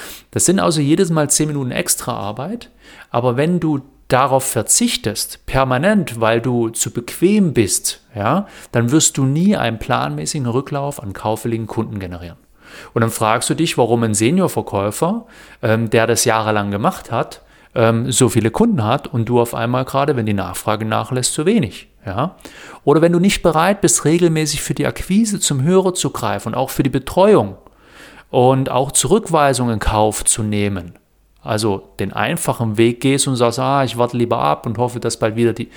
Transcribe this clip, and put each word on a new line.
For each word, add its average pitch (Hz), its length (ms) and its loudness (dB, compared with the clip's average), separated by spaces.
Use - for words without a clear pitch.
Das - 120 0
sind 185 160 2
also 165 220 2
jedes 165 260 2
Mal 156 220 2
zehn 151 180 2
Minuten 139 220 -4
extra - 420 -4
Arbeit, 117 580 -8
aber 120 280 0
wenn 170 200 2
du 156 220 0
darauf 131 360 4
verzichtest, - 1000 -2
permanent, 131 760 2
weil 113 220 2
du 120 260 0
zu 113 220 -6
bequem 190 640 0
bist, - 480 0
ja, 123 320 0
dann 120 180 2
wirst 160 260 2
du 135 80 2
nie 165 320 2
einen 113 220 -2
planmäßigen 143 680 -4
Rücklauf 139 560 -4
an 98 120 -10
kaufwilligen 113 520 -4
Kunden 107 340 -6
generieren. 87 360 -12
Und 117 80 0
dann 117 100 2
fragst 113 380 0
du - 60 -2
dich, 160 240 -2
warum 117 240 2
ein 110 100 0
Seniorverkäufer, 120 1120 0
ähm, 113 260 0
der 113 180 2
das 117 200 0
jahrelang 107 440 0
gemacht 113 400 -4
hat, - 320 -6
ähm, 117 380 2
so 127 160 4
viele 110 220 2
Kunden 202 340 2
hat 120 220 -2
und 117 200 -2
du 120 140 2
auf 117 140 0
einmal 123 320 -2
gerade, 139 300 0
wenn 110 100 -2
die 107 80 0
Nachfrage 101 500 -4
nachlässt, 113 480 -2
zu 156 140 -4
wenig. 185 420 0
Ja? 117 320 -4
Oder 151 160 4
wenn 170 120 6
du 175 80 4
nicht 196 220 2
bereit 175 380 2
bist, - 240 2
regelmäßig 156 560 2
für - 140 -2
die 143 120 0
Akquise 202 540 0
zum 135 220 0
Hörer 180 320 4
zu 147 160 -2
greifen 101 380 -4
und 110 60 -4
auch 127 160 -2
für - 120 0
die 131 80 0
Betreuung 139 680 2
und 131 400 4
auch 135 220 0
Zurückweisungen 143 800 2
in 101 60 -4
Kauf 107 420 0
zu - 200 -2
nehmen, 101 560 -4
also 107 580 -2
den 101 140 -4
einfachen 113 640 -2
Weg 117 240 2
gehst 135 260 0
und 135 100 -2
sagst, 120 220 0
„Ah, 135 260 0
ich 120 120 -6
warte 120 220 -2
lieber 117 200 0
ab 147 280 -2
und 110 100 -6
hoffe, 117 240 -4
dass - 180 -6
bald 110 160 -2
wieder 113 200 0
die - 220 -10